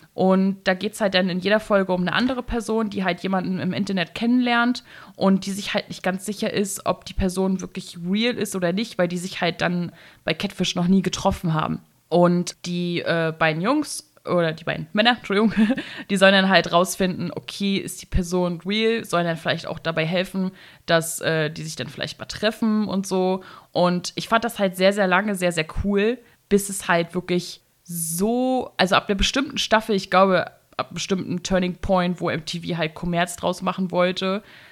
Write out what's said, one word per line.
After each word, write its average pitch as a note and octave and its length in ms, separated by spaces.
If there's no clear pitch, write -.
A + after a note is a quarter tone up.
Und F#3+ 520
da F#3+ 100
geht's - 260
halt G3 140
dann F#3 160
in F3+ 100
jeder G3 180
Folge G3 340
um F3+ 100
eine F3+ 100
andere B3 300
Person, A3 480
die G3+ 140
halt F3+ 180
jemanden F#3 360
im F3 140
Internet F#3+ 420
kennenlernt A#3+ 680
und F#3+ 300
die G3 40
sich G3 240
halt - 140
nicht - 140
ganz F#3 240
sicher G#3 260
ist, G3 340
ob - 200
die - 80
Person F#3+ 480
wirklich - 340
real A3 280
ist - 200
oder F3+ 200
nicht, A#3 240
weil F3+ 100
die F3 100
sich F3+ 220
halt E3+ 220
dann F3 300
bei E3 100
Catfish F#3+ 420
noch F3 120
nie F#3+ 140
getroffen F#3+ 520
haben. - 260
Und F3 440
die, F3 360
äh, E3 360
beiden D#3+ 240
Jungs, C#4+ 520
oder E3+ 280
die D#3+ 100
beiden D3+ 300
Männer, A3+ 260
Entschuldigung, G3+ 340
<laughs> - 580
die G3+ 60
sollen F#3+ 160
dann F#3+ 160
halt F3 220
rausfinden, F#3 640
okay, - 440
ist - 240
die - 40
Person F3 580
real, A3 400
sollen E3+ 220
dann E3 100
vielleicht D#3+ 300
auch - 140
dabei E3 260
helfen, F#3 460
dass, E3 360
äh, D#3 280
die D#3+ 140
sich D#3 100
dann - 140
vielleicht - 320
mal A2 60
treffen G#3+ 600
und F#3+ 180
so. F#3 380
Und F3 420
ich - 140
fand A3+ 160
das A3 160
halt F#3 160
sehr, F#3+ 160
sehr G3+ 160
lange G3+ 260
sehr, F3+ 160
sehr D#3+ 160
cool, G3+ 360
bis G3+ 200
es - 180
halt E3+ 280
wirklich F3+ 480
so, G#3 920
also F#3 180
ab - 140
einer G3+ 80
bestimmten B3 420
Staffel, G#3+ 380
ich F#3+ 120
glaube, F#3 380
ab - 120
einem F3+ 60
bestimmten F3+ 480
Turning F3+ 340
Point, F3+ 440
wo E3+ 100
M D#3+ 160
T F3 140
V E3+ 180
halt D#3+ 160
Kommerz F3 420
draus F3 240
machen F3+ 300
wollte, F#3 520